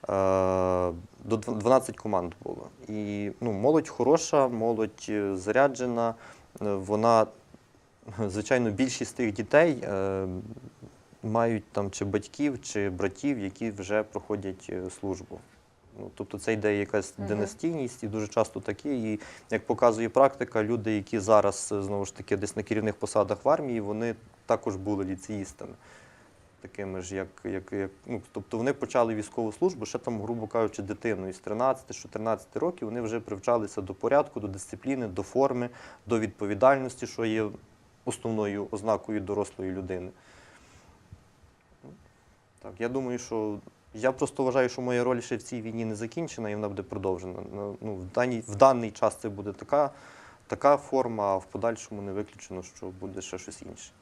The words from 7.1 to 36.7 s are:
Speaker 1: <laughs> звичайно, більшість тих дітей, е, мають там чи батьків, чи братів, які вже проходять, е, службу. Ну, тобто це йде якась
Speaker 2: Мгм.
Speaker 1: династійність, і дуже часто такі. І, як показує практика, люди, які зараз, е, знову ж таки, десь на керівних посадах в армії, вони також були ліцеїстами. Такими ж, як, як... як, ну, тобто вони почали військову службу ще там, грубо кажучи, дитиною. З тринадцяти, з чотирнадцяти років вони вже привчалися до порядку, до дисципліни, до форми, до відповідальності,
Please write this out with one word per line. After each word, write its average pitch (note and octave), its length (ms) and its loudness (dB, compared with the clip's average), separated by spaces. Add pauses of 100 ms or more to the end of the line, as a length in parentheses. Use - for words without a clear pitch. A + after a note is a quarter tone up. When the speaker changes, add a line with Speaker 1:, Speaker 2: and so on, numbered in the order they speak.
Speaker 1:
<laughs> G#2 200 -4
звичайно, A2 440 2
більшість B2+ 460 -2
тих A2+ 160 0
дітей, C#3+ 500 4
е, F#2+ 440 0 (960)
мають A2+ 500 2
там G2+ 180 -2
чи - 140 -4
батьків, A#2+ 580 -2
чи G2+ 280 -2
братів, G2 480 -2
які G2+ 320 -4
вже G2+ 320 0
проходять, G2 680 -6
е, F#2 200 -6 (100)
службу. F#2 380 -6 (640)
Ну, G2 140 -12
тобто G#2 240 -8
це A2+ 140 0
йде G#2+ 240 4
якась G2+ 420 0
Speaker 2:
Мгм. G2+ 100 -4
Speaker 1:
династійність, A#2+ 760 -2
і G#2+ 40 -4
дуже G#2+ 200 -4
часто - 320 0
такі. A2 520 -2
І, G#2+ 80 -2 (300)
як A2 160 0
показує A#2 420 4
практика, C3 540 4
люди, A2 340 0
які G#2 220 -2
зараз, G2+ 540 6
е, G2+ 100 0
знову G2+ 220 -2
ж - 120 -10
таки, - 200 -2
десь G2 200 -4
на G#2+ 60 -2
керівних G#2+ 320 0
посадах G#2 500 0
в C#3 40 4
армії, C#3 320 2
вони G#2+ 340 -2 (320)
також G#2+ 300 0
були G2 280 -2
ліцеїстами. F#2+ 680 -8 (880)
Такими F#2+ 420 -8
ж, F2+ 140 -8
як, F#2+ 120 -4 (160)
як... F#2+ 280 -6
як, G2 180 -4 (160)
ну, B2 160 -6 (100)
тобто G#2+ 260 -6
вони B2+ 140 2
почали A#2 420 2
військову G#2+ 380 -4
службу D#3 340 -2
ще - 120 -6
там, A2+ 240 -4
грубо A2+ 240 -4
кажучи, A2 360 0
дитиною. G2 500 -4
З - 60 -12
тринадцяти, B2+ 560 -2
з - 20 -12
чотирнадцяти - 640 -4
років E3+ 300 -2
вони A#2+ 120 -4
вже A2+ 200 -2
привчалися G#2+ 600 0
до F#2+ 120 -8
порядку, C#3 460 2
до G#2 80 -6
дисципліни, A#2 580 -6
до F#2+ 160 -6
форми, B2 480 0 (360)
до A#2 120 2
відповідальності, A2+ 880 2